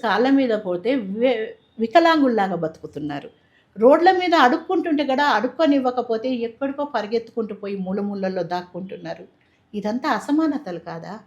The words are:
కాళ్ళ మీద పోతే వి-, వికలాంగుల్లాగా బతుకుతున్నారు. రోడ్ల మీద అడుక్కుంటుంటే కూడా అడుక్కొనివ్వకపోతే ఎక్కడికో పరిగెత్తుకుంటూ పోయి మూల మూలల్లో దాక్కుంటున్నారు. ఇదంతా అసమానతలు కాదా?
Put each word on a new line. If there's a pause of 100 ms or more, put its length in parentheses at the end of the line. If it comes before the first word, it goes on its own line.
కాళ్ళ
మీద (140)
పోతే (280)
వి-, (340)
వికలాంగుల్లాగా
బతుకుతున్నారు. (460)
రోడ్ల (100)
మీద
అడుక్కుంటుంటే
కూడా (100)
అడుక్కొనివ్వకపోతే (200)
ఎక్కడికో (100)
పరిగెత్తుకుంటూ
పోయి (100)
మూల
మూలల్లో (100)
దాక్కుంటున్నారు. (480)
ఇదంతా (100)
అసమానతలు
కాదా? (100)